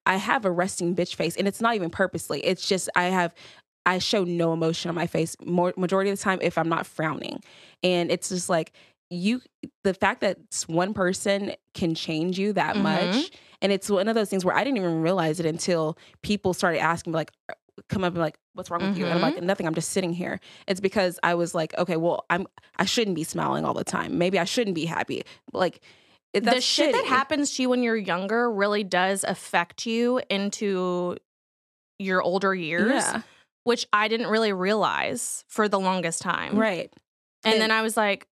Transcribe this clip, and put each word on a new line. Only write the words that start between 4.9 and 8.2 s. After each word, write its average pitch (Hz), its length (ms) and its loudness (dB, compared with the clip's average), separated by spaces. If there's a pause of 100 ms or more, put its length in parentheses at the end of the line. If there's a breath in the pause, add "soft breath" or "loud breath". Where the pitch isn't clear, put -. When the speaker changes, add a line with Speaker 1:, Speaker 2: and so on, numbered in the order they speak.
Speaker 1:
my 170 120 0
face 165 360 -2
more, 175 320 2
majority 190 360 2
of 196 60 -4
the - 60 -10
time 190 180 0
if 175 160 0
I'm 165 120 2
not 165 160 0
frowning. - 560 -6 (400 loud breath)
And 175 300 2
it's - 180 -2